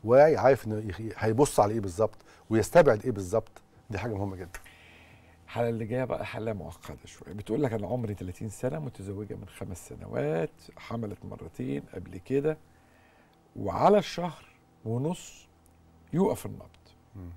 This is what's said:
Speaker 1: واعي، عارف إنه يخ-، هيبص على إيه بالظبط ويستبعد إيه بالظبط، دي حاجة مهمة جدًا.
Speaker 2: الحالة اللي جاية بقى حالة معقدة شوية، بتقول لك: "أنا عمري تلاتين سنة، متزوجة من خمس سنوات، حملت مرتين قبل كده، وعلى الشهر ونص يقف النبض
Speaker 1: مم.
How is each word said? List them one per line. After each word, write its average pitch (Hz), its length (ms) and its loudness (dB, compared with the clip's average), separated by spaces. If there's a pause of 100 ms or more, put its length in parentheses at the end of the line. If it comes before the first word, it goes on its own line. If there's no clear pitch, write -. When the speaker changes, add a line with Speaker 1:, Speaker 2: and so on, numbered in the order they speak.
Speaker 1:
واعي، 131 340 8
عارف 117 300 4
إنه 107 240 -4
يخ-، 107 260 -8
هيبص 113 420 4
على 104 140 4
إيه 113 60 0
بالظبط 98 380 -2 (320)
ويستبعد 113 560 6
إيه 131 60 -2
بالظبط، 101 500 -4 (280)
دي 101 80 -6
حاجة 110 160 -4
مهمة 98 220 -4
جدًا. 87 240 -14 (880)
Speaker 2:
الحالة 117 240 -2
اللي 113 160 -4
جاية 123 180 -2
بقى - 220 -4
حالة 110 280 -6
معقدة 78 520 -12
شوية، - 280 -18
بتقول 107 300 -2
لك: 117 100 0
"أنا 101 140 -4
عمري 113 260 -4
تلاتين 92 360 -8
سنة، 131 300 -6
متزوجة 101 540 -10
من 104 120 -14 (120)
خمس 98 320 -12
سنوات، 143 600 -4 (280)
حملت 110 480 -8
مرتين 127 580 -8 (100)
قبل 92 240 -12
كده، 143 400 0 (1000)
وعلى 143 420 4
الشهر 170 480 -4 (400)
ونص 131 600 -6 (680)
يقف 170 320 2
النبض 104 180 -12 (520)
Speaker 1:
مم. 92 220 -12